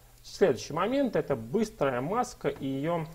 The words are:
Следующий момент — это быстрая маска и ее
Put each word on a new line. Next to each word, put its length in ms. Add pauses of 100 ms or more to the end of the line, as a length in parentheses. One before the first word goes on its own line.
(240)
Следующий 500
момент — 420
это 200
быстрая 680
маска 480
и 180
ее 480